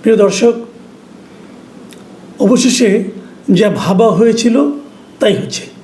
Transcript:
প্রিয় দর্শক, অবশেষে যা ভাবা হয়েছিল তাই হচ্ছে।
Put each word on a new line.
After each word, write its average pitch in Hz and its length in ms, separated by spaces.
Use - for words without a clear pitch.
প্রিয় 220 160
দর্শক, 202 360
অবশেষে 233 500
যা 202 260
ভাবা 196 340
হয়েছিল 226 460
তাই 208 140
হচ্ছে। - 300